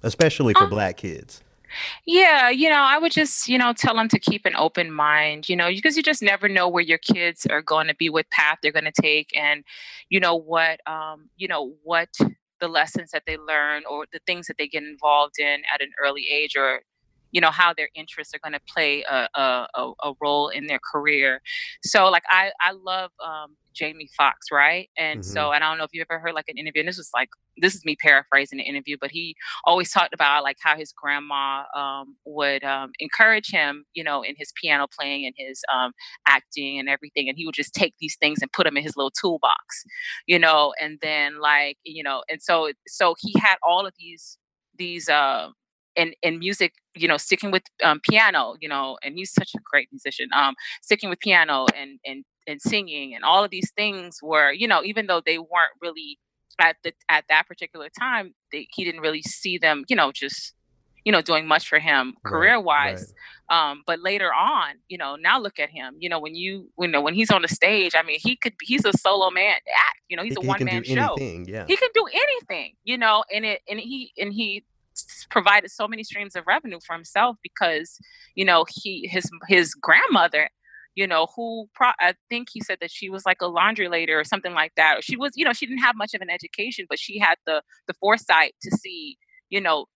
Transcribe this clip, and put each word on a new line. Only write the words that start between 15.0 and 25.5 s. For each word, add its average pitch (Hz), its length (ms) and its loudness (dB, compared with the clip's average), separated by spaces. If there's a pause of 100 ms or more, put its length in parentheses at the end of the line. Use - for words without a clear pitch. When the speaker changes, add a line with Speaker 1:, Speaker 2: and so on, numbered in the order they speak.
Speaker 2:
in 147 220 0 (120)
at 147 80 -2
an 143 180 -6
early 143 300 0
age, 147 280 -2
or, 131 240 0 (500)
you - 80 0
know, 165 120 6
how 170 220 4
their 156 220 -6
interests 156 400 -14
are 151 40 -10
gonna 151 280 -8
play 147 360 0
a, 131 300 -2
a, 127 400 0
a, 127 180 -6 (120)
a 143 160 -6
role 147 300 0
in 143 180 -8
their 143 120 -2 (120)
career. 143 500 0 (420)
So, 190 260 6
like, 175 200 4
I, 190 300 4
I 180 120 2
love, 185 400 -6 (120)
um, 151 320 -12 (180)
Jamie 156 440 -8
Foxx, - 340 2
right? 156 460 2
And 156 260 -4
so, 92 160 -6
Speaker 1:
Mm-hmm. 147 140 0